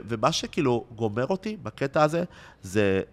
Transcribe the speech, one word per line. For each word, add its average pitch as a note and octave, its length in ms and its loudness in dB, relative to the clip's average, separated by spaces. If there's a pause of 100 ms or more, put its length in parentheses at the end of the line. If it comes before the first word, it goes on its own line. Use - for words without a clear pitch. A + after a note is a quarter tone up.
ומה A#2 240 2
שכאילו B2+ 520 0 (120)
גומר A2+ 300 -2
אותי G#3+ 360 -4
בקטע C3+ 400 -2
הזה, D#3+ 220 2 (380)
זה G2 380 2 (120)